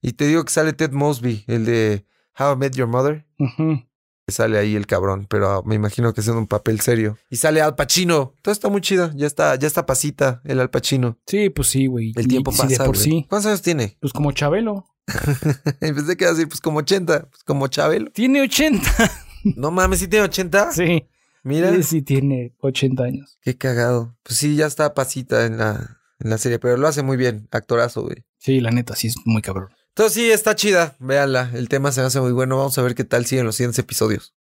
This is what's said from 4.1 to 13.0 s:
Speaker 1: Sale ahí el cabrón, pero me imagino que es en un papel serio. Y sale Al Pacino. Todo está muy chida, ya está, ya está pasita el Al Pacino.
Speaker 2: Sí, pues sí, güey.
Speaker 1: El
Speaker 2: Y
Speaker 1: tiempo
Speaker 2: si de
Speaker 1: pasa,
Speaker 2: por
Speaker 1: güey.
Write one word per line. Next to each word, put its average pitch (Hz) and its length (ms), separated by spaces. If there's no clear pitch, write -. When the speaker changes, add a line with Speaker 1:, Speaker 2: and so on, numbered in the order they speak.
Speaker 1:
Sale 110 300
ahí 107 180
el 104 100
cabrón, 98 420
pero 98 360
me 107 100
imagino 107 400
que 110 80
es 107 60
en 117 80
un 113 100
papel 107 340
serio. 110 380
Y 123 80
sale 156 240
Al 151 140
Pacino. 160 680
Todo 202 120
está 208 160
muy 202 120
chida, 180 340
ya 143 120
está, 147 300
ya 135 100
está 151 180
pasita 135 600
el 131 140
Al 127 120
Pacino. 123 560
Speaker 2:
Sí, 202 240
pues 143 180
sí, 135 180
güey. 117 300
Speaker 1:
El 117 80
Speaker 2:
Y 131 40
Speaker 1:
tiempo 131 240
Speaker 2:
si - 100
de 131 140
Speaker 1:
pasa, 135 100
Speaker 2:
por 135 100
Speaker 1:
güey. - 80